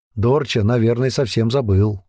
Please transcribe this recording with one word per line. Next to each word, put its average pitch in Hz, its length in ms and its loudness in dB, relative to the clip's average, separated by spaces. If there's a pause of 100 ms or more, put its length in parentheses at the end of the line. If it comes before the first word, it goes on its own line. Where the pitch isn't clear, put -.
(160)
Дорча, 120 480 0
наверное, 120 460 2
совсем 117 400 -2
забыл. 107 600 0